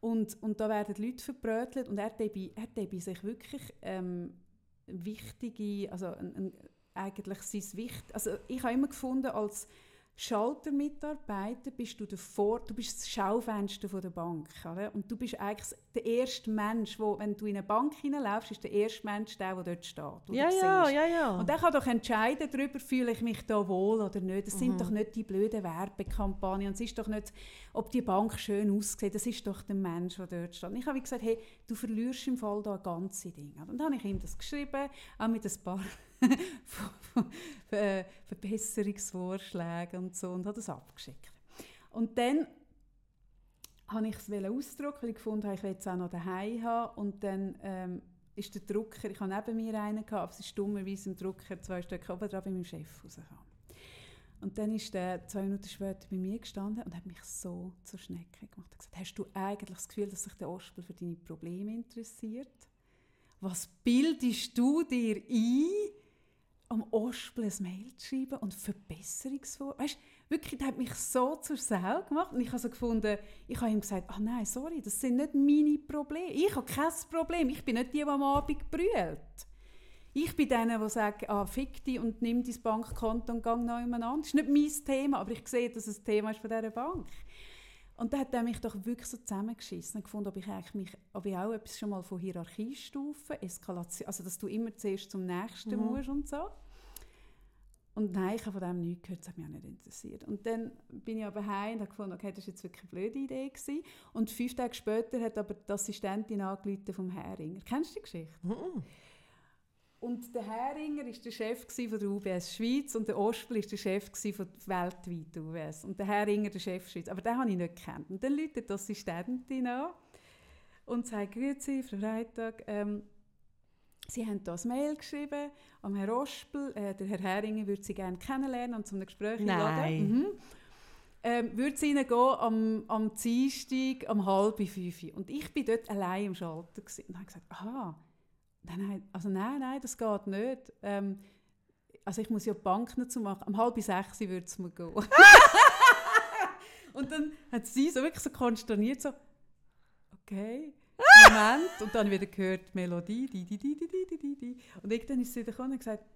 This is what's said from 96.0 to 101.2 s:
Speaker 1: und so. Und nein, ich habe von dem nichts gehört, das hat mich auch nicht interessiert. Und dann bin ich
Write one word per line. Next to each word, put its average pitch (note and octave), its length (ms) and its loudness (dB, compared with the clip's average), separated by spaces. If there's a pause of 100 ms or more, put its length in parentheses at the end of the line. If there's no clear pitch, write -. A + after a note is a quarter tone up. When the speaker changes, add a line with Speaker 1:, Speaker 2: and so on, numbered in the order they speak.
Speaker 1:
und C#4+ 180 -2
so. D4+ 200 -6 (1500)
Und G#3+ 200 -2
nein, G3 240 -2
ich A3 100 -6
habe F#3+ 120 -8
von F3+ 80 -6
dem F3+ 140 -6
nichts F3 220 -6
gehört, F3 160 -12
das - 100 -18
hat F3 80 -16
mich D#3+ 80 -12
auch D3+ 60 -14
nicht - 140 -16
interessiert. - 580 -18
Und G3+ 240 -10
dann A3+ 240 -4 (180)
bin A3 300 -10
ich G#3+ 60 -8